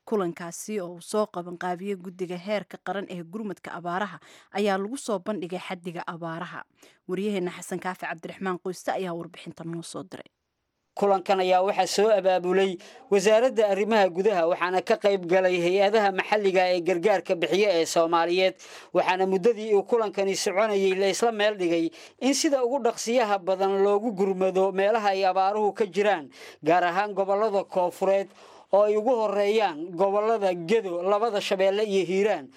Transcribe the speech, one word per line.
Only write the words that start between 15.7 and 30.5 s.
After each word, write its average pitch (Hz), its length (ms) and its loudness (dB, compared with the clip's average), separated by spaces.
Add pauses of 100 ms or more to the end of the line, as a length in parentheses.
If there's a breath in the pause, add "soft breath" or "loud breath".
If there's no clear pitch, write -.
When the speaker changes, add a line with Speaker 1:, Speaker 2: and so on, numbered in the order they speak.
Speaker 2:
maxalliga 185 560 2
ee 180 160 2
gargaarka 185 500 2
bixiya 175 460 2
ee 156 80 2
Soomaaliyeed. 175 720 2 (320 loud breath)
Waxaana 185 320 2
muddadii 208 480 0
uu 196 160 2
kulankani 196 480 0
soconayay 196 640 0
la 196 80 2
isla 226 240 0
meel 208 240 0
dhigay 170 320 0 (320 loud breath)
in 269 140 2
sida 277 260 0
ugu 240 240 0
dhaqsiyaha 226 560 0
badan 190 420 0
loogu 208 300 2
gurmado 190 600 0
meelaha 202 440 2
ay 196 80 0
abaaruhu 196 480 2
ka 214 160 -2
jiraan, 180 400 0 (340 loud breath)
gaar 170 220 4
ahaan 190 320 0
gobollada 196 480 0
Koonfureed 190 640 0 (440 loud breath)
oo 202 160 6
ay 214 80 2
ugu 214 200 0
horreeyaan 202 760 0
gobollada 202 600 0 (160)